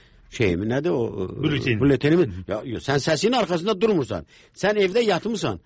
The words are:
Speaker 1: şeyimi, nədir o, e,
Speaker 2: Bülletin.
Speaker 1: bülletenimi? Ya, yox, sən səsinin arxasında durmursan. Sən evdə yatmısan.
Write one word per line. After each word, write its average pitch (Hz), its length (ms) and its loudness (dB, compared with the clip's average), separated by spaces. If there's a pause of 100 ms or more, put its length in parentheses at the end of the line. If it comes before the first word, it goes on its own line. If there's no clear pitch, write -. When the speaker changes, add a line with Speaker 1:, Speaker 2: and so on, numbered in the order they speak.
(320)
Speaker 1:
şeyimi, 95 360 0
nədir 143 220 0
o, 139 140 0 (200)
e, 98 180 -8
Speaker 2:
Bülletin. 131 380 0
Speaker 1:
bülletenimi? 143 460 4 (220)
Ya, 98 160 -4
yox, 113 240 -8
sən 139 160 2
səsinin 175 320 2
arxasında 180 440 0
durmursan. 143 460 0 (300)
Sən 208 240 0
evdə 196 240 2
yatmısan. 165 600 -2